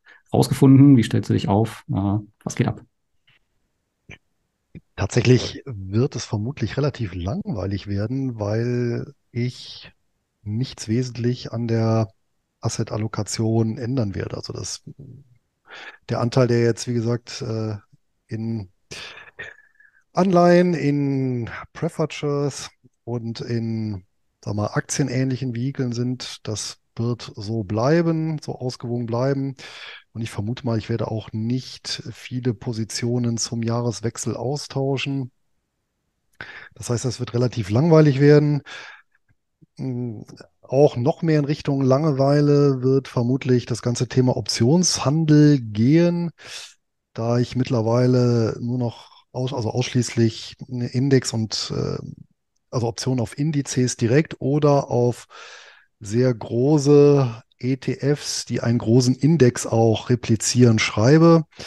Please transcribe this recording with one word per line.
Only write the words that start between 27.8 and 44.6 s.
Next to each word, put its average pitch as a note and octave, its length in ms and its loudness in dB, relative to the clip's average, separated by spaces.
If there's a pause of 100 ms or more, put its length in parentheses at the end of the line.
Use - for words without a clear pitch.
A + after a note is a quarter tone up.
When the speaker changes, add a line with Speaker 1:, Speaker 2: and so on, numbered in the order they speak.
Speaker 2:
so - 140 -10
ausgewogen B2 500 -6
bleiben. C3+ 480 -2 (600)
Und A2+ 80 -8
ich A2+ 100 -8
vermute G#2 340 -6
mal, A2+ 120 0
ich G2+ 100 -8
werde A#2 200 -4
auch A2 220 -8
nicht A#2 800 -6
viele B2 440 -4
Positionen A#2 840 -4
zum A#2 240 -6
Jahreswechsel A#2 720 -4
austauschen. C3+ 960 -4 (1400)
Das - 160 -10
heißt, A#2+ 140 -4
es B2 160 -4
wird A#2+ 140 -10
relativ A#2+ 360 -2
langweilig D3+ 480 6
werden. D3 440 6 (1120)
Mm, A#2+ 460 -8 (400)
auch C#3 340 4
noch B2+ 260 -2
mehr D#3+ 160 2
in D3 60 0
Richtung C#3 380 -2
Langeweile C#3+ 1000 4
wird C3 240 2
vermutlich B2 600 0
das - 140 -6
ganze A#2+ 280 -2
Thema B2+ 280 2
Optionshandel D3 1200 4